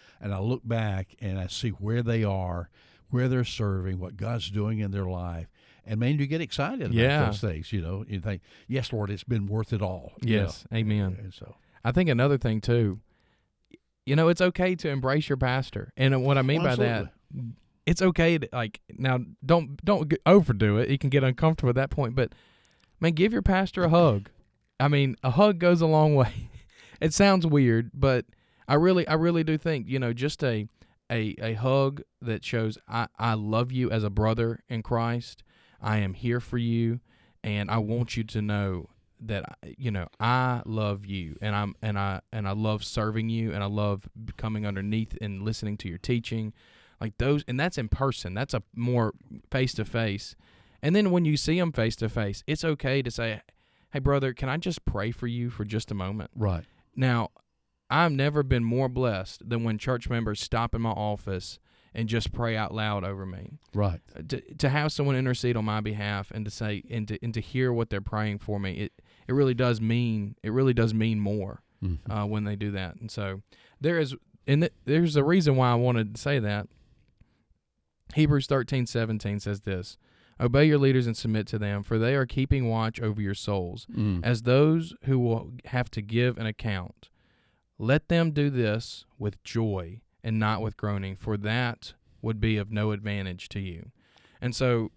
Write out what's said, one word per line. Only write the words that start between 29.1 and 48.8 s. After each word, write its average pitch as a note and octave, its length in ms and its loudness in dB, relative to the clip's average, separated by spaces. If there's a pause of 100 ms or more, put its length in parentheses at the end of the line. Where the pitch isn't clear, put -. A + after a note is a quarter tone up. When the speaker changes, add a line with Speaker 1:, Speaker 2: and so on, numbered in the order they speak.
Speaker 2:
really E3 300 2
do D#3 120 0
think, D3+ 320 -2
you C3 120 -2
know, A#2 120 0
just C3 300 -2
a, A2 240 0 (420)
a, A2 320 -2
a A2+ 140 -4
hug C3+ 480 0 (180)
that A#2 240 -4
shows, A2+ 320 -2 (120)
"I, A#2 180 -2 (100)
I A#2 180 0
love A2 360 0
you B2+ 220 -2
as A2 100 0
a G#2 80 0
brother A2+ 580 0
in A2+ 140 -4
Christ. A#2 600 -4 (360)
I G#2+ 180 0
am F#2+ 160 -2
here A#2+ 260 -2
for - 180 -6
you, A#2 400 0 (460)
and G#2 260 -4
I A2+ 80 0
want A2+ 380 -2
you A2+ 80 -2
to A2 180 -4
know G2+ 460 -2 (320)
that, A2 240 -6 (180)
I, - 160 -18
you A#2+ 140 -4
know, F#2 160 -4 (100)
I B2 480 0
love G#2 400 -4
you, F2+ 340 -8
and G#2 140 -4
I'm, G2+ 260 -4
and G#2+ 160 -4
I, G2 240 -4 (120)
and G#2 160 -6
I - 20 -4
love G#2+ 320 -2
serving A2 460 -4
you, A2+ 240 -2
and G2+ 100 -4
I G2+ 40 -4
love G2+ 420 -2 (160)
b-, - 120 -12
coming G#2+ 300 -4
underneath G#2 540 -4
and G2+ 240 -8
listening G#2+ 320 -4
to G2+ 120 -10
your F2 100 -8
teaching." A2+ 540 -4 (480)
Like G#2+ 180 -6
those, C#3+ 280 0
and B2+ 140 -4
that's E3+ 180 -2
in A2+ 100 -4
person. C3 460 -2
That's B2 200 -6
a A2 100 -4 (100)
more A#2+ 400 0 (380)